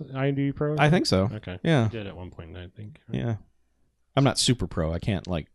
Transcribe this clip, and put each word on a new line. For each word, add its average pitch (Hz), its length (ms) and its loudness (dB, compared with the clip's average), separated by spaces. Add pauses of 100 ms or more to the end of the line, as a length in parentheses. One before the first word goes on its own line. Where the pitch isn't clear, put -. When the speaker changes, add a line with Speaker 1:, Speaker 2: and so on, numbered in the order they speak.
(140)
Speaker 1:
I 135 140 -2
M 139 80 0
D 139 120 0
B 139 40 -2
Pro? 147 260 -2
Speaker 2:
I 147 140 6
think 180 160 4
so. 95 260 4
Speaker 1:
Okay. 95 300 -10
Speaker 2:
Yeah. 151 220 4
Speaker 1:
You 107 40 2
did 107 160 -8
at 92 100 -10
one 90 140 -12
point, 87 280 -14
I 90 180 -12
think. 107 240 -16 (100)
Speaker 2:
Yeah. 120 280 -2 (760)
I'm 139 100 4
not 120 120 2
super 120 300 0
pro. 82 260 -2
I 85 60 -2
can't, 92 260 -4
like, 82 300 -4